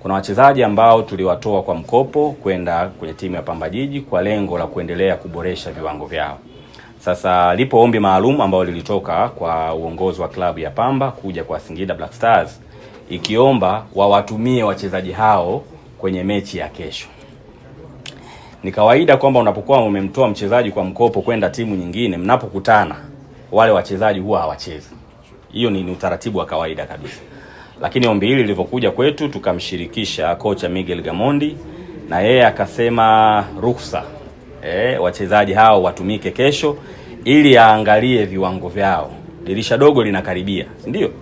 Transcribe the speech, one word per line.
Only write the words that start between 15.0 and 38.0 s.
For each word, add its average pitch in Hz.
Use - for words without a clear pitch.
hao 104
kwenye 92
mechi 98
ya 78
kesho. -
Ni 95
kawaida 131
kwamba 131
unapokuwa 110
umemtoa 101
mchezaji 104
kwa 95
mkopo 101
kwenda 117
timu 110
nyingine, 90
mnapokutana, 98
wale 110
wachezaji 98
huwa 95
hawachezi. 78
Hiyo 117
ni, 95
ni 90
utaratibu 92
wa 82
kawaida 80
kabisa. -
Lakini 123
ombi 104
hili 127
lilivyokuja 104
kwetu, 147
tukamshirikisha 87
kocha 95
Miguel 87
Gamondi, 143
na 85
yeye 120
akasema 110
ruksa, 120
eh, 95
wachezaji 98
hao 107
watumike 95
kesho 143
ili 139
aangalie 107